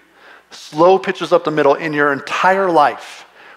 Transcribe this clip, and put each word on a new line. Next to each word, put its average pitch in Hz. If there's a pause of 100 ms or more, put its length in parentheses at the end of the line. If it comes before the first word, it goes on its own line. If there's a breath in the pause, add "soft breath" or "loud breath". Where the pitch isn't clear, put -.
(500 soft breath)
slow 175
pitches 185
up 175
the 156
middle 147
in 160
your 147
entire 185
life 143 (300 loud breath)